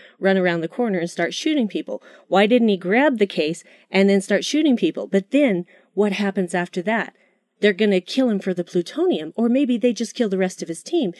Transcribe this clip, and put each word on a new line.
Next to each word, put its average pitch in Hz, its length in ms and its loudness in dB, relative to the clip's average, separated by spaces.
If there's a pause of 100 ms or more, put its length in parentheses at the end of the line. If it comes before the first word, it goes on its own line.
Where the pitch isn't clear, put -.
(180)
run 190 200 2
around 175 240 0
the 165 60 -2
corner 220 300 -2
and 170 120 -4
start 175 260 -4
shooting 294 320 0
people. 156 340 -8 (280)
Why 196 180 4
didn't 233 220 4
he 202 80 2
grab 226 420 2
the 208 80 2
case 160 360 -4 (280)
and 294 180 4
then 240 120 4
start 190 220 0
shooting 294 320 2
people?" 160 300 -2
But 190 240 -2
then 226 360 2 (280)
what 202 200 0
happens 190 420 -2
after 175 260 -4
that? 208 320 -4 (480)
They're 208 120 4
gonna 196 280 2
kill 262 280 0
him 202 100 0
for 190 140 -4
the 175 100 -4
plutonium, 180 720 -2
or 233 120 0
maybe 247 300 2
they 240 160 2
just 226 220 -8
kill 233 140 0
the 190 80 -2
rest 185 240 -2
of 175 60 -10
his 165 160 -10
team 269 360 -2